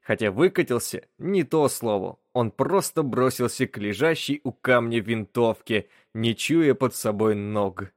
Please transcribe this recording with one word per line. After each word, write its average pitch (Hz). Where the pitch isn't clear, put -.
Хотя 107
«выкатился» — 143
не 185
то 147
слово. 101
Он 117
просто 175
бросился 123
к -
лежащей 135
у 123
камня 117
винтовке, 110
не 113
чуя 151
под 123
собой 107
ног. 101